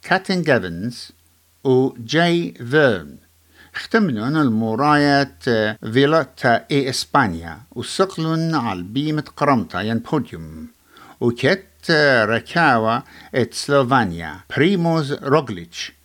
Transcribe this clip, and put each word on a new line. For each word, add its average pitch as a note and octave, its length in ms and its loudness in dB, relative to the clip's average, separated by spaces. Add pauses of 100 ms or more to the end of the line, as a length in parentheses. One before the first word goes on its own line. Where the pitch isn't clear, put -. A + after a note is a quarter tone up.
كاتن F#3 400 -2
جيفنز G#2+ 680 -2 (540)
وجاي C3+ 880 0 (160)
فيرن. G#2 460 2 (580)
ختمنون D3 640 0
الموراية C#3 1000 2 (540)
فيلوتا C3+ 800 2
إي C#3 200 0
إسبانيا E2+ 720 -2 (120)
وسقلن D#3+ 840 -2
على A2+ 240 -2
البيمة C#3+ 460 -4 (120)
قرمتا A#2 440 0
ين A2 180 -2
بوديوم. D#2+ 720 -6 (520)
وكت C3 680 -2 (340)
ركاوة A#2 800 0 (320)
إت A#2+ 200 -2
سلوفانيا، A2+ 840 0 (160)
بريموز E3 560 2
روغليتش B2+ 800 -4 (120)